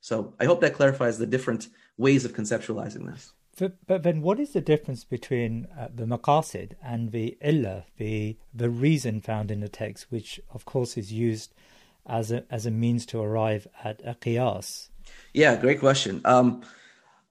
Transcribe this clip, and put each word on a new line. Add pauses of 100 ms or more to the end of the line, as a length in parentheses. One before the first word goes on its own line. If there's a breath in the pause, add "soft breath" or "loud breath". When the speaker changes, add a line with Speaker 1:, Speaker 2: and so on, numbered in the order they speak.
Speaker 1:
So
I
hope
that
clarifies
the
different (300 soft breath)
ways
of
conceptualizing
this. (260)
Speaker 2:
But, (120)
but
then
what
is
the
difference
between, (120)
uh,
the
maqasid
and
the
illah, (140)
the, (160)
the
reason
found
in
the
text,
which (140)
of
course
is
used (540 soft breath)
as
a,
as
a
means
to
arrive (180)
at
a
qiyas? (460 soft breath)
Speaker 1:
Yeah,
great
question.
Um, (680 loud breath)